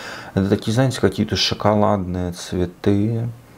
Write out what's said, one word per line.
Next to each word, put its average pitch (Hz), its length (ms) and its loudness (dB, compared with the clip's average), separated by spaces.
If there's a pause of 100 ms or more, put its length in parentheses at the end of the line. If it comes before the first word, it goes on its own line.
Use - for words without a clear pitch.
(340)
Это 98 160 2
такие, 107 240 2
знаете, 127 280 0
какие-то 104 340 2
шоколадные 98 1000 0
цветы, 101 920 -2 (300)